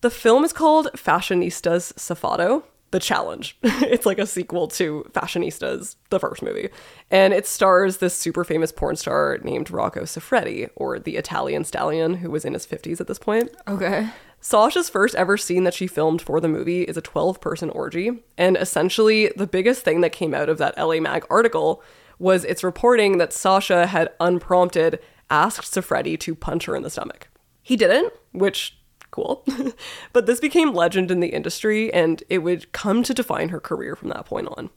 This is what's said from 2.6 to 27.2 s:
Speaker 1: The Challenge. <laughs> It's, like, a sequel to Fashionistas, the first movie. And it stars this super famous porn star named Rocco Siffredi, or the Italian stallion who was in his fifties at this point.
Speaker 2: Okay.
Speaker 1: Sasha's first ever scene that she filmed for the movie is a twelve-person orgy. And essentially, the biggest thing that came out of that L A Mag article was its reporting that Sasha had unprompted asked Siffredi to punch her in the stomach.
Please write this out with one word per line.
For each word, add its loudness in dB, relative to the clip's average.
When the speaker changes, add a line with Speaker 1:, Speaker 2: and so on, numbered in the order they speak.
Speaker 1:
The 2
Challenge. -4
<laughs> -20
It's, 2
like, 2
a 0
sequel -4
to -4
Fashionistas, -4
the 0
first -6
movie. -6
And 6
it 0
stars 4
this 0
super -4
famous 0
porn -4
star 0
named -6
Rocco -4
Siffredi, -4
or -6
the -8
Italian -4
stallion -2
who -8
was -6
in -6
his -8
fifties -10
at -8
this -8
point. -2
Speaker 2:
Okay. -2
Speaker 1:
Sasha's 2
first 0
ever 2
scene 0
that 2
she -6
filmed 0
for -2
the 0
movie 0
is -6
a -8
twelve-person -4
orgy. -4
And 4
essentially, 2
the -4
biggest 0
thing 2
that 2
came -4
out -2
of 0
that 0
L 0
A 0
Mag -4
article 2
was 4
its -4
reporting 4
that 2
Sasha 4
had 0
unprompted 2
asked 0
Siffredi -2
to -6
punch -4
her -4
in -6
the -10
stomach. -12